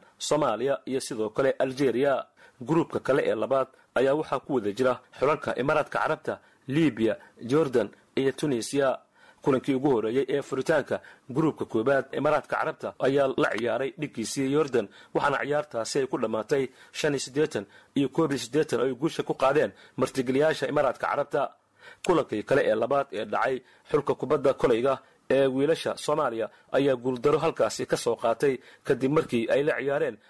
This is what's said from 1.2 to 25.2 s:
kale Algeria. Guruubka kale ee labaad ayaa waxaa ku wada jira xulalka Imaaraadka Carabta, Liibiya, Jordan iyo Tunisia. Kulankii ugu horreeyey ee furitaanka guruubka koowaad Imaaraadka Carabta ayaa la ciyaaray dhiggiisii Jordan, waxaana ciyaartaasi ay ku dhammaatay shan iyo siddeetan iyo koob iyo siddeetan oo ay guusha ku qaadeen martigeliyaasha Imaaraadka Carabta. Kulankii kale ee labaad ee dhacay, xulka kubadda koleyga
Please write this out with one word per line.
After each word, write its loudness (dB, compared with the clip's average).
kale 2
Algeria. 0
Guruubka 0
kale 2
ee 0
labaad 0
ayaa 2
waxaa -4
ku -6
wada 0
jira 0
xulalka 0
Imaaraadka -2
Carabta, -4
Liibiya, 2
Jordan 2
iyo 0
Tunisia. 0
Kulankii 2
ugu 2
horreeyey 2
ee -2
furitaanka -2
guruubka -2
koowaad 2
Imaaraadka 0
Carabta -6
ayaa 2
la 2
ciyaaray -4
dhiggiisii -4
Jordan, 0
waxaana 0
ciyaartaasi -4
ay 0
ku -4
dhammaatay -2
shan -2
iyo -2
siddeetan -2
iyo 0
koob 0
iyo -2
siddeetan -2
oo 2
ay 0
guusha -4
ku -4
qaadeen 2
martigeliyaasha 0
Imaaraadka 0
Carabta. -2
Kulankii 0
kale 2
ee 4
labaad 0
ee -6
dhacay, -2
xulka 2
kubadda 0
koleyga 2